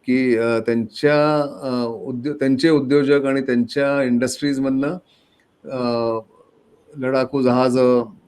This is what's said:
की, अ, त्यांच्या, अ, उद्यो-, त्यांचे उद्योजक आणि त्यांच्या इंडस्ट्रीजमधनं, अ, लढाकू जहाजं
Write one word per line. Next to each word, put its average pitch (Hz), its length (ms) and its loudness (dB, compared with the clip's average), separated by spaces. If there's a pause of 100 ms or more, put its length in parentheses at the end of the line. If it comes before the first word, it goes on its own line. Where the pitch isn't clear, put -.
की, 127 320 2
अ, 117 220 0
त्यांच्या, 147 800 0 (200)
अ, 123 240 -4
उद्यो-, 123 500 -8
त्यांचे 135 340 0
उद्योजक 139 560 2
आणि 135 160 0
त्यांच्या 135 600 0
इंडस्ट्रीजमधनं, 135 960 -2 (760)
अ, 117 480 -2 (800)
लढाकू 131 440 0
जहाजं 123 640 4 (220)